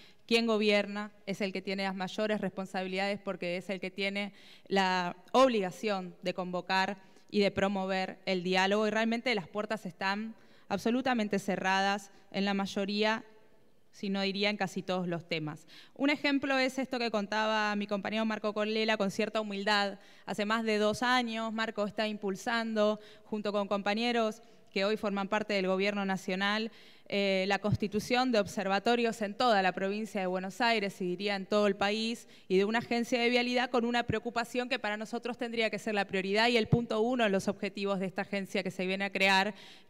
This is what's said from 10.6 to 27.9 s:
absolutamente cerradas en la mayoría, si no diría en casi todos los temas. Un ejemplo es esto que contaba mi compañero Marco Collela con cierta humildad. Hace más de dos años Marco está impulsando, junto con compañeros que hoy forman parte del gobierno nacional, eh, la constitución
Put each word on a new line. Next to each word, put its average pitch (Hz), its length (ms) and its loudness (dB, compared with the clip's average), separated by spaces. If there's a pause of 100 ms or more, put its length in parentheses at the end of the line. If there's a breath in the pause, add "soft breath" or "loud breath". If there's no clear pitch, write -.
absolutamente 226 680 0
cerradas 196 720 0 (200 soft breath)
en 196 140 -2
la 202 100 0
mayoría, 208 680 0 (680)
si - 180 -8
no 196 140 0
diría 196 280 0
en 208 60 -2
casi 190 260 -2
todos 185 240 -2
los 170 220 -4
temas. 160 400 -6 (260 loud breath)
Un 285 160 2
ejemplo 285 480 0
es 262 200 0
esto 254 200 -2
que 233 140 -2
contaba 214 640 0
mi 202 100 -2
compañero 208 380 -2
Marco 214 280 -2
Collela 220 440 0
con 196 160 0
cierta 214 280 -2
humildad. 202 600 0 (260 loud breath)
Hace - 200 -4
más 226 180 0
de 214 140 2
dos 214 260 2
años 226 480 0
Marco 220 320 -2
está 214 240 -2
impulsando, 214 920 0 (260 loud breath)
junto 208 280 -4
con 202 160 0
compañeros 214 760 0 (300 loud breath)
que 196 120 0
hoy 214 120 2
forman 202 320 -2
parte 214 260 0
del 185 140 2
gobierno 202 360 0
nacional, 196 680 -2 (340 loud breath)
eh, 196 400 0
la 196 140 0
constitución 214 720 0